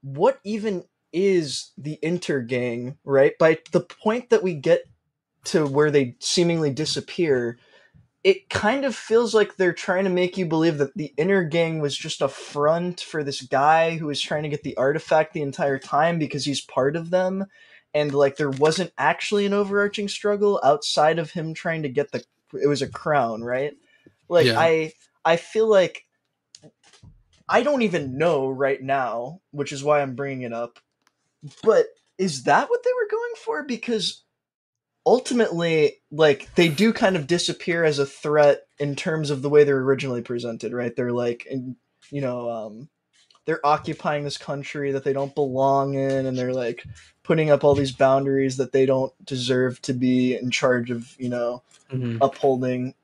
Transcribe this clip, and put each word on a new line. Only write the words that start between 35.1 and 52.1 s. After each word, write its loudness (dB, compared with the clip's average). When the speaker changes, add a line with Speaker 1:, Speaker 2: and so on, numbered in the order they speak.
Speaker 1:
like, 2
they 6
do 2
kind 0
of -2
disappear -2
as 2
a 2
threat 2
in -4
terms -4
of -4
the -4
way 8
they're 2
originally -2
presented, -8
right? -4
They're, -2
like, -4
in, -8
you -8
know, -6
um, -10
they're -4
occupying -2
this -8
country -6
that -4
they 0
don't -4
belong 2
in, 0
and -4
they're, -4
like, -4
putting 0
up 4
all 6
these 0
boundaries 2
that -2
they 4
don't 0
deserve 0
to -4
be 2
in -4
charge 0
of, -10
you -6
know, -4
Speaker 2:
Mm-hmm. -6